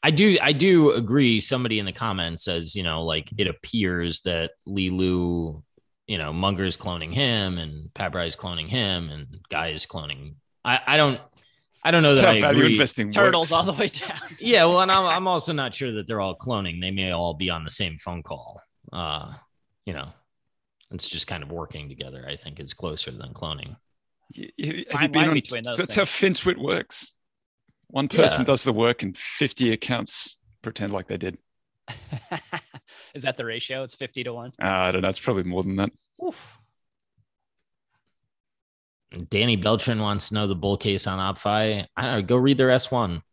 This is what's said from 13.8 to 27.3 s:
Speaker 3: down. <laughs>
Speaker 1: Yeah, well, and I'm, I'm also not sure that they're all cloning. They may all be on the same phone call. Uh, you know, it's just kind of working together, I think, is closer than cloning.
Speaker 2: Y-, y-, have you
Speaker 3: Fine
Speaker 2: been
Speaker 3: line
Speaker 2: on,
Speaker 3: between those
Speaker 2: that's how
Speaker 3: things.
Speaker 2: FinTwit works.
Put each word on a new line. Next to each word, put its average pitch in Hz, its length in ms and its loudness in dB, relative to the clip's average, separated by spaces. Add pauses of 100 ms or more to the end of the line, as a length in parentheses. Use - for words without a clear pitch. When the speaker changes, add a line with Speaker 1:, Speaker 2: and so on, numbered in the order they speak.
Speaker 3:
down. - 300 -8 (100)
<laughs> 160 120 -18
Speaker 1:
Yeah, 214 260 6
well, 175 140 6
and 190 100 4
I'm, 190 140 4
I'm 180 240 0
also 170 240 0
not 135 220 -4
sure 127 180 -6
that 104 140 -6
they're 110 140 -2
all 95 160 -2
cloning. 95 440 -4
They 92 100 -4
may 95 220 -2
all 85 220 -2
be 87 160 -4
on 82 140 -6
the 78 60 -8
same 80 280 -6
phone 85 240 -10
call. - 380 -14 (320)
Uh, 76 400 -8 (520)
you 92 100 -8
know, 71 140 -12 (840)
it's - 180 -8
just 80 180 -6
kind 82 160 -8
of 71 80 -14
working 78 380 -10
together, 65 400 -14
I 73 80 -10
think, 73 240 -16
is 69 140 -10
closer 76 360 -8
than 62 220 -14
cloning. 78 420 -10 (640)
Speaker 2:
Y-, - 220 -14
y-, - 80 -6
have 160 100 -6
you 175 140 -10
Speaker 3:
Fine 143 220 0
Speaker 2:
been 151 80 2
Speaker 3:
line 170 100 4
Speaker 2:
on, 156 40 2
Speaker 3:
between 123 300 -4
those 120 140 -6
Speaker 2:
that's 180 160 -2
how 202 100 2
Speaker 3:
things. - 360 0
Speaker 2:
FinTwit 180 180 -2
works. - 580 -4 (720)